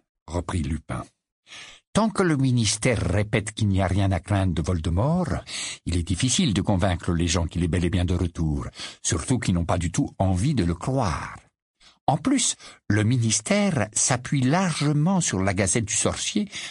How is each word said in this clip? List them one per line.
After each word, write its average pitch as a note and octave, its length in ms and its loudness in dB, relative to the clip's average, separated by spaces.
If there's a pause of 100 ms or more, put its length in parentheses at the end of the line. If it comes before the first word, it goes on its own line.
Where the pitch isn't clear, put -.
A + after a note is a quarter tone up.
(280)
reprit E2+ 340 -4
Lupin. « D2 420 -6 (920)
Tant G#3+ 160 2
que - 120 -2
le D#3+ 160 4
ministère B2 640 2
répète G#2 520 0
qu'il G#2 160 0
n'y F#2+ 120 2
a F#2 60 2
rien F#2 240 2
à F2 80 0
craindre F#2+ 340 0
de E2+ 80 0
Voldemort, F#2 680 0 (580)
il - 100 0
est E2+ 60 0
difficile B2 500 0
de F#2+ 80 2
convaincre F2+ 500 0
les E2+ 160 2
gens E2+ 200 0
qu'il E2+ 160 -2
est F2+ 40 0
bel F2 180 0
et E2+ 40 0
bien F2+ 160 2
de F2+ 80 0
retour, E2 540 -2 (340)
surtout - 380 -2
qu'ils - 160 0
n'ont E2+ 100 0
pas E2+ 140 0
du E2 120 -2
tout - 280 -2
envie F#2+ 340 2
de G#2 100 2
le E2+ 120 2
croire. A2+ 640 -2 (680)
En C#3 120 2
plus, - 380 0 (320)
le G#2 160 4
ministère B2 920 2
s'appuie C3 480 0
largement D3+ 800 2
sur F#2+ 200 -2
la G2 140 2
Gazette G#2 300 0
du - 100 -4
Sorcier - 520 -2 (240)